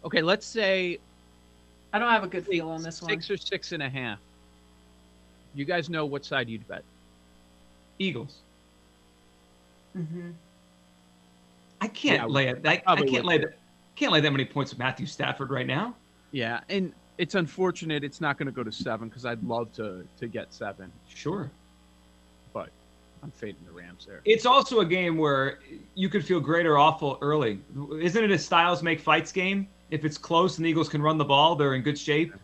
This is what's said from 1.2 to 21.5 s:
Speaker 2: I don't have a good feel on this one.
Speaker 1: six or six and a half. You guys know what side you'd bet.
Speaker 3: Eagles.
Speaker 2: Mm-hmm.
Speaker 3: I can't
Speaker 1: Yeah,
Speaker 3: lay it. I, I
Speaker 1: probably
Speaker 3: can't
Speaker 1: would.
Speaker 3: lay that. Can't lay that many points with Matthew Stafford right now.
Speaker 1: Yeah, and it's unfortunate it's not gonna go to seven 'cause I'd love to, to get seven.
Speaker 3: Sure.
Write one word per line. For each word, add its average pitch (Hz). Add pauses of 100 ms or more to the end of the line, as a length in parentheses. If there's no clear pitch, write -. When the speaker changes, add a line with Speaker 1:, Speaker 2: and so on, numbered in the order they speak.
Speaker 2:
I 208
don't 240
have 220
a 185
good 180
feel 170
on 160
this 165
one. 170
Speaker 1:
six 202
or 196
six -
and 160
a 139
half. 127 (1400)
You 143
guys 170
know 160
what 143
side 131
you'd 113
bet. 87 (1160)
Speaker 3:
Eagles. 139 (1600)
Speaker 2:
Mm-hmm. 175 (1500)
Speaker 3:
I 220
can't 180
Speaker 1:
Yeah, 117
Speaker 3:
lay 131
it. 127
I, 156
I 180
Speaker 1:
probably 156
Speaker 3:
can't 131
Speaker 1:
would. 180
Speaker 3:
lay 160
that. 151 (400)
Can't 269
lay 156
that 147
many 135
points 135
with -
Matthew 131
Stafford 135
right 127
now. 180 (380)
Speaker 1:
Yeah, 120
and 185 (260)
it's 175
unfortunate 165
it's 139
not 147
gonna 139
go 120
to 107
seven 113
'cause 117
I'd 117
love 117
to, 95 (140)
to 127
get 107
seven. 95 (180)
Speaker 3:
Sure. 170 (1040)